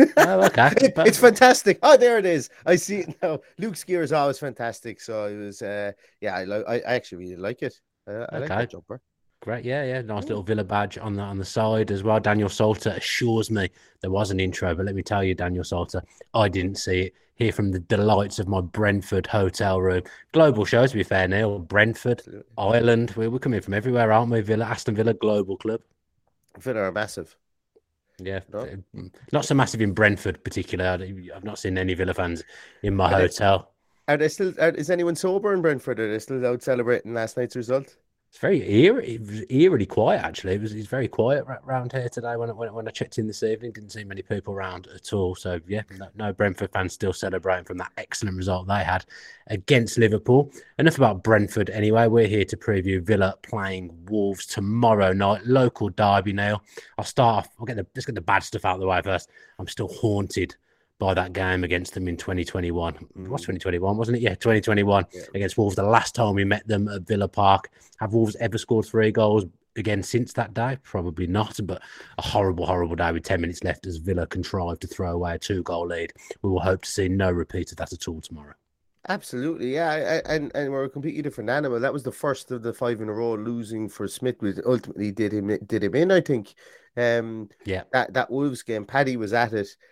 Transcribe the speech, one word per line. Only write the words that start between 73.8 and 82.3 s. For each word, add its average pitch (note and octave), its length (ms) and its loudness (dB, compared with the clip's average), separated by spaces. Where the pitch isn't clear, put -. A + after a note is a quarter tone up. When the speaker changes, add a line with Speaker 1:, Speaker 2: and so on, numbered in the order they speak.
Speaker 1:
as F2+ 120 -8
Villa E2+ 280 -2
contrived F2 560 -6
to F2 60 -8
throw F2+ 240 -6
away F2 240 -4
a - 20 -6
two-goal F2 480 -4
lead. E2+ 280 -8
We G2+ 80 -2
will F#2 100 2
hope F#2 220 0
to - 80 -12
see F#2+ 200 -2
no F#2+ 200 2
repeat F2 420 -4
of - 60 -18
that D#2+ 160 -10
at - 140 -14
all D#2+ 120 -10
tomorrow. D2+ 340 -18
Speaker 2:
Absolutely, C#3 680 -6
yeah, E3 160 -2
I, D#3 80 -2
I, D3 360 -2
and, D3 200 -4
and C#3 160 -4
we're C3+ 140 -4
a C3+ 40 -8
completely C#3+ 320 -8
different A#2+ 300 -6
animal. C3+ 280 -2
That B2 140 -2
was C#3+ 80 -8
the B2 100 -8
first - 380 -6